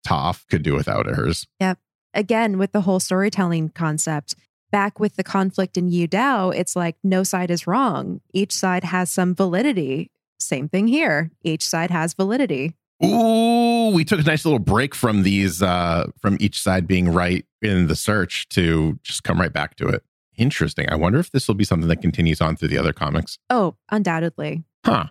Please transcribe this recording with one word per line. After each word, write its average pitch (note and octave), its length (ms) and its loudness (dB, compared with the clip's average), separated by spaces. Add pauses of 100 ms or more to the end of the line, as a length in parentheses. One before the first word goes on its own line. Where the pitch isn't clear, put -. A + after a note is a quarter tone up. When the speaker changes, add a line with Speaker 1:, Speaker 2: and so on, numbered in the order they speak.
Speaker 1:
Toph E2+ 420 -2
could D#2+ 140 0
do D2 100 0
without - 320 -2
hers. - 400 -4 (140)
Speaker 2:
Yep. F#3 180 0 (380)
Again, G#3+ 420 0
with F#3+ 140 0
the G#3 100 0
whole F#3 180 2
storytelling F#3 720 0
concept, D#3 640 -4 (380)
back G3+ 280 -2
with G#3+ 180 -2
the F#3+ 60 -2
conflict F#3+ 540 -2
in F3+ 120 0
Yu F3 180 0
Dao, G3+ 480 0
it's - 200 -4
like, E3+ 280 -2
no F#3+ 180 2
side F3+ 300 -2
is E3+ 160 -4
wrong. F3+ 540 -2 (120)
Each G3 220 -2
side F#3 300 -2
has F3+ 260 -2
some F3+ 240 0
validity. F3+ 760 0 (300)
Same C#3+ 280 -4
thing G3 200 0
here. G#3 420 2 (140)
Each D#3+ 240 -4
side E3+ 240 -2
has E3 240 -2
validity. F#3+ 580 -2 (420)
Speaker 1:
Ooh, A#3 760 4
we D#3+ 120 4
took F3+ 140 2
a D3+ 40 2
nice D#3 220 2
little D3 140 4
break A2+ 360 0
from G#2+ 280 2
these, F#2+ 380 2
uh, F2 460 2 (120)
from G2+ 200 0
each - 220 0
side F#2 260 0
being F2+ 260 4
right F2+ 320 0 (160)
in F#2 260 2
the D#2 80 0
search - 540 -2
to D#2+ 540 2
just - 200 -8
come F2 160 -2
right E2+ 140 0
back D2 240 -4
to - 100 -4
it. - 160 -2 (340)
Interesting. B2 520 0
I D#2 60 0
wonder F2+ 240 2
if F3+ 120 -4
this - 160 -2
will G#2+ 80 2
be G#2 100 0
something E2 240 0
that E2 120 0
continues E2 400 0
on D#2+ 140 0
through D#2 140 -2
the - 80 0
other C#2+ 160 0
comics. D#2 440 -4 (120)
Speaker 2:
Oh, G#3+ 260 0 (160)
undoubtedly. E3 720 -4 (220)
Speaker 1:
Huh. A#2 260 0